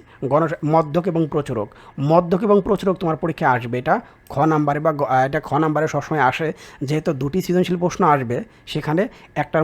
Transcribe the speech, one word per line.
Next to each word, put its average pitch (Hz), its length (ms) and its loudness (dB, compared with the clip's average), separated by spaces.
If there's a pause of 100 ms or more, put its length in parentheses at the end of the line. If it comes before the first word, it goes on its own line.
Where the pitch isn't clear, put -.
(320)
গণ-, 156 260 2 (160)
মধ্যক 160 380 2
এবং 165 100 0 (120)
প্রচুরক। 127 360 -4 (420)
মধ্যক 175 360 2
এবং 202 100 6 (100)
প্রচুরক 185 340 0
তোমার 160 220 -2
পরীক্ষায় 160 320 0
আসবে, 120 260 -4
এটা 156 140 0 (360)
খ - 40 -8 (180)
নাম্বারে 147 320 0
বা 160 140 2
গ-, 143 100 -2 (180)
এটা 151 200 -2
খ - 20 -8 (140)
নাম্বারে 156 300 0
সবসময় 147 360 -2
আসে, 160 180 -2 (400)
যেহেতু 156 220 -2 (120)
দুটি 147 240 -2
সৃজনশীল 180 380 0
প্রশ্ন 180 180 -2 (140)
আসবে, 123 220 -2 (340)
সেখানে 156 320 -2 (380)
একটার 156 220 0